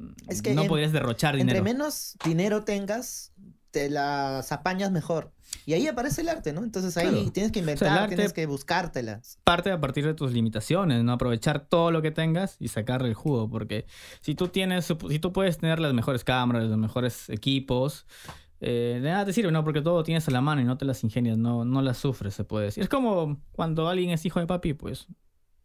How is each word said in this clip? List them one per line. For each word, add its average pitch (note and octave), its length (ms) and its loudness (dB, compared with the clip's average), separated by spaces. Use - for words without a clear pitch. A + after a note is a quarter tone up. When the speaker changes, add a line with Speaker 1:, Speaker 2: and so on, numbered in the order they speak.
Speaker 1:
Es G#2 160 -6
que A#2+ 120 0
Speaker 2:
no D#3 80 4
Speaker 1:
en-, - 60 4
Speaker 2:
podrías D#3 220 2
derrochar C#3 460 2
Speaker 1:
entre B2 220 4
Speaker 2:
dinero. - 40 2
Speaker 1:
menos C4+ 600 -2
dinero G3+ 400 2
tengas, G#3 680 -4
te C#3+ 180 0
las C#3+ 640 0
apañas F#3 400 0
mejor. E3 420 -2
Y D3+ 100 0
ahí B3 120 4
aparece C#4+ 360 -2
el E4 60 -2
arte, D#4 240 -2
¿no? F#3 120 -4
Entonces F#3+ 320 -2
ahí F3 120 4
Speaker 2:
Claro. - 220 2
Speaker 1:
tienes G#3+ 220 0
que G#3+ 80 0
Speaker 2:
O - 20 -2
sea, D#3 80 0
el C#3+ 80 0
Speaker 1:
inventar, E3 240 4
Speaker 2:
arte G3+ 140 0
Speaker 1:
tienes G3+ 160 2
que D#3+ 140 -2
buscártelas. C#3 1000 -4
Speaker 2:
parte F3 260 0
a F3 100 -2
partir C#3+ 260 -2
de D#3 80 -2
tus C#3+ 180 -4
limitaciones, A#2 720 0
¿no? A#2+ 80 2
Aprovechar B2+ 560 0
todo E3+ 240 4
lo D#3+ 100 0
que D#3 80 0
tengas D#3+ 480 -2
y - 80 -8
sacarle B2+ 440 -2
el A2 40 0
jugo, A#2 340 -2
porque A2 380 -6
si - 120 -2
tú F3+ 140 -2
tienes, F#3 380 0
si D#3 340 -2
tú F3+ 120 -2
puedes F#3+ 260 2
tener D#3+ 200 2
las D3 160 2
mejores A#2+ 300 0
cámaras, B2 440 2
los A2 100 2
mejores A#2+ 520 -2
equipos, C3+ 760 0
eh, A#2+ 400 0
de C#3 80 0
nada G3 160 2
te G3 80 -2
sirve, F#3 200 2
¿no? D#3+ 100 4
Porque D3+ 200 0
todo E3+ 200 4
tienes D#3+ 240 0
a C#3+ 60 2
la B2 80 4
mano D3 200 2
y B2 40 4
no B2+ 140 2
te C#3 60 -4
las C3 200 -2
ingenias, A2+ 340 2
no, A#2 260 2
no C3 160 2
las C3 180 0
sufres, A2 360 -2
se - 80 -6
puede G#2+ 240 -2
decir. A2 160 -2
Es F#3+ 60 0
como F#3 520 2
cuando D#3+ 360 0
alguien F3+ 220 0
es E3 160 -2
hijo F3 140 0
de E3+ 80 -2
papi, F3 260 0
pues, - 320 -10